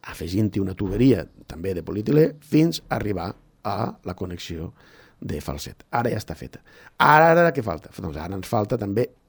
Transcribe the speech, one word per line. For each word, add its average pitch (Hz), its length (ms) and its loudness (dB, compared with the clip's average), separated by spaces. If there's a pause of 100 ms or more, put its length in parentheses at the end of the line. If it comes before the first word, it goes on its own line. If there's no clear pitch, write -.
(120)
afegint-hi 95 480 -2
una 95 160 -4
tuberia 101 480 2 (240)
també 92 240 -6
de 85 100 -6
polietilè 110 460 2 (160)
fins 160 460 2
a 123 100 -2
arribar 98 300 -4 (340)
a 101 120 -4 (280)
la 90 140 -8
connexió 87 540 -8 (500)
de 73 180 -6
Falset. - 440 -10 (100)
Ara 120 180 0
ja 110 80 -4
està - 160 -12
feta. - 240 -16 (380)
Ara, 156 340 8
ara 170 220 6
què 127 100 -4
falta? 82 320 -6
Doncs 78 220 -8
ara 87 180 -8
ens 95 140 -10
falta 113 280 0
també 107 300 -2 (200)